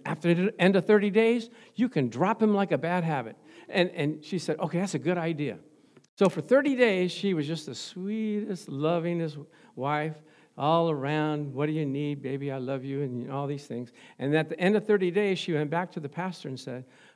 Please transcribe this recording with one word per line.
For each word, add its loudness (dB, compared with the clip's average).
"After 2
the 2
end 6
of 4
thirty 6
days, 2
you 0
can 0
drop 0
him 4
like 2
a 2
bad 0
habit." -2
And, 2
and -2
she -4
said, -2
"Okay, -2
that's -2
a 0
good 0
idea." -2
So 6
for -4
thirty 4
days, 4
she -2
was 0
just -6
the -10
sweetest, -6
lovingest -2
wife -2
all 2
around. -2
"What -2
do -2
you 0
need, -4
baby? -4
I -6
love -6
you," -4
and, -4
you -8
know, -8
all -4
these -8
things. -8
And 0
at 2
the -8
end 4
of -2
thirty 4
days, 2
she -4
went 0
back -2
to -8
the -10
pastor -8
and -8
said, -10